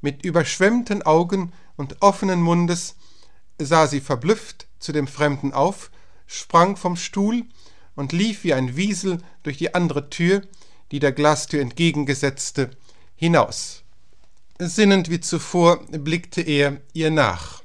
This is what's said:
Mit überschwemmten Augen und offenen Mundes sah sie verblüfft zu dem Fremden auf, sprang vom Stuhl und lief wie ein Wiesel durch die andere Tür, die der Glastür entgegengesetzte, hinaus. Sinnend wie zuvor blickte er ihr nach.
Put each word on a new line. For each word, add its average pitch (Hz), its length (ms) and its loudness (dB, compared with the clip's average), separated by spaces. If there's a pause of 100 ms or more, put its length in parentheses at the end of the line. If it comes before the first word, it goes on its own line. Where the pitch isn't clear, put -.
Mit 143 240 -6
überschwemmten 196 760 0
Augen 175 500 2 (240)
und 143 240 -8
offenen 190 400 2
Mundes 170 560 0 (600)
sah 156 280 4
sie 139 140 -2
verblüfft 147 680 -4 (120)
zu - 140 -10
dem 147 140 0
Fremden 143 460 -2
auf, 165 380 -2 (360)
sprang 180 500 2
vom 180 200 -4
Stuhl 208 480 -2 (500)
und 143 180 -6
lief 202 320 -2
wie 160 100 2
ein 127 220 -2
Wiesel 190 420 -2 (240)
durch 139 140 -6
die 165 180 -4
andere 147 360 0
Tür, 185 320 2 (500)
die 139 80 -4
der 143 120 2
Glastür 147 480 2
entgegengesetzte, 139 1080 -2 (460)
hinaus. - 680 0 (760)
Sinnend 180 500 4
wie 175 100 -2
zuvor 170 680 2
blickte 160 540 -6
er 143 400 0 (120)
ihr 160 180 0
nach. 120 540 0